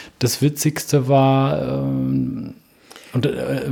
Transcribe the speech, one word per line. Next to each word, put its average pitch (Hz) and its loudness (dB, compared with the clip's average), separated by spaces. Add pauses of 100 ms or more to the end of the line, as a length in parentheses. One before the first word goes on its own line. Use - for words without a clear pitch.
(180)
das - 0
Witzigste 147 0
war, 135 4
ähm, 92 -2 (600)
und, 131 0
äh, 127 -2